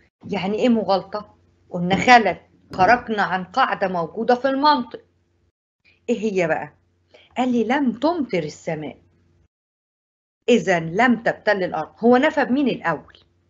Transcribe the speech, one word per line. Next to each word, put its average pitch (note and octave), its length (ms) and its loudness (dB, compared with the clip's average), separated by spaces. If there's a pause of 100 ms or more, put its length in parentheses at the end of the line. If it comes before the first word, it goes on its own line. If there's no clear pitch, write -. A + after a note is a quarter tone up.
(320)
يعني G3 260 -4
إيه B3 100 2
مغالطة؟ G#3 680 -2 (320)
قلنا F3+ 260 -2
خلل، A3 440 4 (320)
خرجنا G#3 500 2
عن F3+ 220 -4
قاعدة G3+ 440 -2
موجودة F#3 460 -2
في B3 140 -2
المنطق. C4+ 560 0 (1040)
إيه A3+ 120 -2
هي F#3+ 260 0
بقى؟ D3+ 280 -4 (640)
قال B3+ 160 0
لي: A#3 120 0
"لم B3+ 280 0
تمطر C#4+ 500 -2
السماء، D3+ 560 -10 (1500)
إذا F#3 320 2
لم G#3 420 0
تبتل G3 400 -2
الأرض." D#3 360 -6
هو A#3+ 180 4
نفى D4 280 0
بمين B3+ 240 0
الأول؟ - 500 -6 (320)